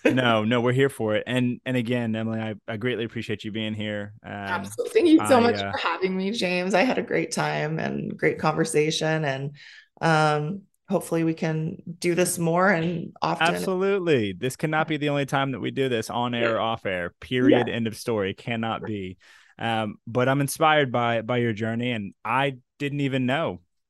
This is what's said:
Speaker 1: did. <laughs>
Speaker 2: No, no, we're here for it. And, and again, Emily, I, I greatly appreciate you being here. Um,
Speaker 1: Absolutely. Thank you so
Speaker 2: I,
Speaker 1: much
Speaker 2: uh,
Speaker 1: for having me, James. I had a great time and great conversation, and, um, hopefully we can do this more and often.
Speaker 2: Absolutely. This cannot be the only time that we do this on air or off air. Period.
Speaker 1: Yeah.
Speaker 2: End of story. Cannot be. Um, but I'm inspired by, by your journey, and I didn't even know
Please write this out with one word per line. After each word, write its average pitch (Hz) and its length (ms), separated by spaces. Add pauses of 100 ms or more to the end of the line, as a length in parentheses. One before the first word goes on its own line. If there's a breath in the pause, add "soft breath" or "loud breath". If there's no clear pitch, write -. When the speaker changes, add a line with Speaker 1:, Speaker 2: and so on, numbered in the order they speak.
Speaker 1:
did. 330 100
<laughs> - 0
Speaker 2:
No, 117 300
no, 117 160
we're 123 100
here 135 180
for 107 260
it. 104 120
And, 123 380
and 127 100
again, 120 400
Emily, 110 240
I, 110 160 (140)
I 113 80
greatly 117 260
appreciate 110 400
you 110 80
being 107 220
here. 104 400 (120)
Um, 98 60
Speaker 1:
Absolutely. 196 640
Thank 349 160
you 311 180
so 262 100
Speaker 2:
I, 233 40
Speaker 1:
much 233 180
Speaker 2:
uh, 196 120
Speaker 1:
for - 80
having 185 360
me, 190 160
James. 185 420
I 185 100
had 254 160
a 180 40
great - 300
time 151 460
and 143 380
great - 220
conversation, 156 840
and, 139 300 (440 loud breath)
um, 156 640 (280)
hopefully 165 340
we 160 100
can 160 440 (220)
do 175 160
this 175 220
more 175 320
and 170 520
often. 165 340
Speaker 2:
Absolutely. 180 800
This 123 240
cannot 156 320
be 156 80
the 143 100
only 143 180
time 139 260
that 123 100
we 127 100
do 131 160
this 117 220
on 120 240
air 117 240
or - 20
off 113 260
air. 90 360
Period. 127 480
Speaker 1:
Yeah. 92 60
Speaker 2:
End 117 120
of 104 80
story. 101 380
Cannot 113 500
be. 98 340 (400 soft breath)
Um, 110 480
but 123 220
I'm 139 140
inspired 151 500
by, 117 300
by 123 160
your 120 160
journey, 113 380
and 101 220 (120)
I 131 320 (200)
didn't 143 220
even 135 260
know 127 360 (280)